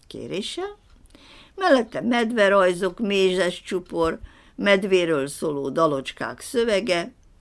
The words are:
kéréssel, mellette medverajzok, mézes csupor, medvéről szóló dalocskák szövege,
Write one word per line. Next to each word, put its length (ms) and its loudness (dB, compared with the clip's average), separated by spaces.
kéréssel, 720 -10
mellette 460 2
medverajzok, 960 2
mézes 640 0
csupor, 580 -4
medvéről 720 2
szóló 420 -6
dalocskák 720 -2
szövege, 720 -2